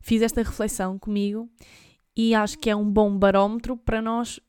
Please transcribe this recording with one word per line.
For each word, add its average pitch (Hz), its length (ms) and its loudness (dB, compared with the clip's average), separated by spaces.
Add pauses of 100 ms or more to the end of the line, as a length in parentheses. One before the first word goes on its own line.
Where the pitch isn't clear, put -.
fiz 226 200 0
esta 226 200 0
reflexão 202 580 -4
comigo 208 500 -4 (640)
e 226 200 2
acho 214 220 0
que - 120 -2
é 208 60 2
um 208 140 0
bom 202 280 2
barómetro 202 600 2
para 220 240 -4
nós 233 460 -4